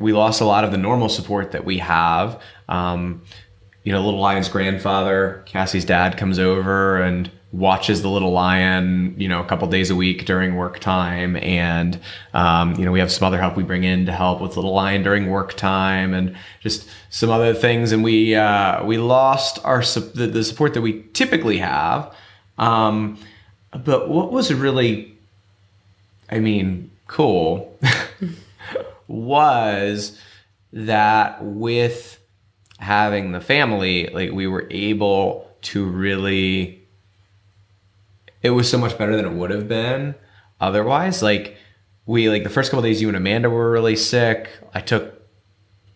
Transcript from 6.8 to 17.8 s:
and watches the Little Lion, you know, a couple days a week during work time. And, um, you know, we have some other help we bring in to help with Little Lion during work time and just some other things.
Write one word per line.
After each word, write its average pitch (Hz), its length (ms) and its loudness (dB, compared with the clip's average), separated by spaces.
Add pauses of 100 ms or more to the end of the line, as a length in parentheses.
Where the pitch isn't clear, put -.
and 90 300 -2 (220)
watches 95 500 0
the 98 80 -2
Little 95 200 0
Lion, 92 880 2
you 98 80 -4
know, 90 140 0
a 90 60 -6
couple 92 220 -2
days 92 200 2
a 92 80 2
week 92 300 0
during 92 300 0
work 90 240 -6
time. 90 560 -2
And, 87 600 0 (360)
um, 85 440 2
you 90 60 -2
know, 90 80 2
we 92 80 4
have 90 100 0
some - 160 0
other 92 140 0
help 92 160 -2
we 98 60 0
bring 90 220 -2
in 92 200 2
to 87 80 -2
help 90 300 0
with 95 140 -8
Little 95 180 -2
Lion 98 280 2
during 98 280 0
work 95 240 -2
time 95 580 0
and 92 240 -2 (240)
just - 280 -6 (200)
some 113 220 0
other 113 240 4
things. 117 360 2